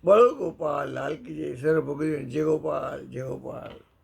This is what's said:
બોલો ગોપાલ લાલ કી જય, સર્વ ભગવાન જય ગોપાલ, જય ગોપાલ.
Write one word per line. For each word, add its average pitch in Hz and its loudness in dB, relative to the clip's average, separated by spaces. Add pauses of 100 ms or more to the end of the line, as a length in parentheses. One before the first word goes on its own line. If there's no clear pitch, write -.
બોલો 214 8
ગોપાલ 156 -4
લાલ 135 -4
કી 156 -12
જય, 147 -6
સર્વ 156 2
ભગવાન 143 -4
જય 127 -2
ગોપાલ, 78 -2
જય 127 -10
ગોપાલ. 131 -12 (120)